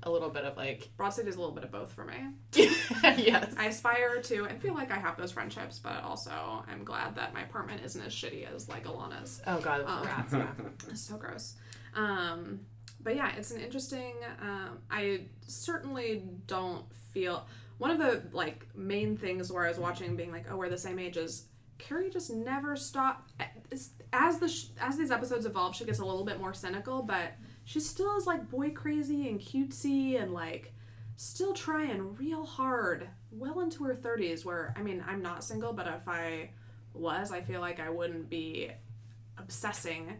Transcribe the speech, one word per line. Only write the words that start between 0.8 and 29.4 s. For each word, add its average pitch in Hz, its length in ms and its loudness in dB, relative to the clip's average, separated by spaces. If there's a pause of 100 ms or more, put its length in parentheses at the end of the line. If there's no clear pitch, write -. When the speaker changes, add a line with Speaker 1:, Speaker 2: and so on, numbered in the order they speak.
Speaker 2:
Broad 196 140 0
City 208 180 -2
is 185 60 -2
a 180 60 -6
little 156 140 -2
bit 151 100 -8
of - 80 -10
both - 200 -8
for - 120 -12
me. - 100 -8 (400)
Speaker 1:
<laughs> - 140 12 (480)
Yes. 233 420 8
Speaker 2:
I 214 80 4
aspire 240 560 4
to 208 240 2
and 208 140 -4
feel - 140 2
like 269 160 0
I 196 60 2
have 175 220 0
those 180 140 -2
friendships, - 460 -4
but - 260 -4
also 90 640 -4
I'm - 160 -8
glad - 320 -2
that - 180 -2
my - 80 -2
apartment 208 420 -6
isn't - 160 -6
as 208 140 -6
shitty - 400 -6
as, - 140 -8
like, - 160 -6
Alana's. - 640 -6
Speaker 1:
Oh, 180 140 2
God, 143 260 2
Speaker 2:
Um, 180 200 -2
Speaker 1:
rats, 131 260 0
yeah. 131 140 4 (220)
Speaker 2:
<laughs> - 200 -12
It's 110 140 -8
so 214 140 -8
gross. - 380 -8 (400)
Um, 196 680 0 (420)
but 226 140 2
yeah, 269 200 2
it's 208 140 -6
an 226 100 -6
interesting, 254 540 -4 (260)
um, 190 380 -6 (120)
I 202 320 2 (240)
certainly 254 760 -2 (240)
don't 185 380 -2 (280)
feel, 180 340 0 (320)
one 269 120 4
of 330 80 6
the, 254 240 6 (100)
like, 156 420 -2
main 202 420 2
things 185 360 -2
where 175 140 4
I - 20 6
was 170 100 2
watching 175 380 0
being 170 140 -2
like, 170 200 -8
"Oh, 196 60 -2
we're 185 140 0
the 180 80 -2
same 185 200 -2
age," 180 180 -2
is 165 300 -2 (300)
Carrie 359 320 -2
just 359 240 -2
never 269 440 0
stopped. 262 560 0 (400)
As, - 180 -6 (220)
as 320 260 6
the 339 100 4
sh-, - 200 -2 (120)
as 269 160 2
these 302 140 4
episodes 240 340 2
evolve, 190 320 2
she 233 80 -4
gets 214 140 2
a 196 60 0
little 190 200 2
bit 202 160 0
more 190 140 -2
cynical, 202 480 -2
but 190 300 2 (320)
she - 160 0
still 403 360 2
is, 359 100 4
like, 349 220 2
boy 277 220 2
crazy 294 580 0
and 208 120 0